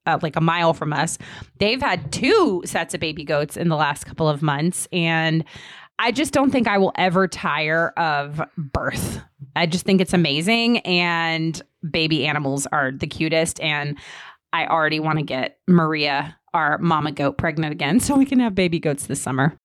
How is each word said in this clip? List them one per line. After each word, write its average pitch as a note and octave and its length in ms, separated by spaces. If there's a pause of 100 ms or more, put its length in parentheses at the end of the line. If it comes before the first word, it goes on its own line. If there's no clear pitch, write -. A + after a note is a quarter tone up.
uh, D#3+ 160
like, D#3+ 140
a E3 40
mile E3 340
from D3+ 180
us, D#3 260 (400)
they've A3+ 220
had F3+ 320
two C#4+ 520
sets F3 300
of D#3 60
baby D#3 240
goats D3+ 320
in F3 120
the D#3+ 80
last D3 280
couple - 240
of D3 140
months. D3+ 500
And E3 520 (540)
I A#3 140
just C4 200
don't C#4 180
think A#3 180
I G#3 100
will F#3+ 180
ever F#3 320
tire D#3 680
of D3 440 (160)
birth. - 640 (360)
I E3+ 100
just F3 180
think G3 160
it's F#3 140
amazing. F#3 680
And E3 800 (280)
baby D#3 380
animals C#3 460
are C3+ 200
the C3 140
cutest. D#3+ 540
And D3 380 (540)
I D#3+ 140
already D#3 340
wanna D#3 220
get C3 360 (100)
Maria, D#3 680 (160)
our D3+ 240
mama D#3 340
goat, C#3+ 240
pregnant D#3 360
again D3+ 280
so C#4+ 160
we C4+ 80
can C4 160
have A3+ 140
baby F3 240
goats D3 280
this - 140
summer. C3+ 340 (100)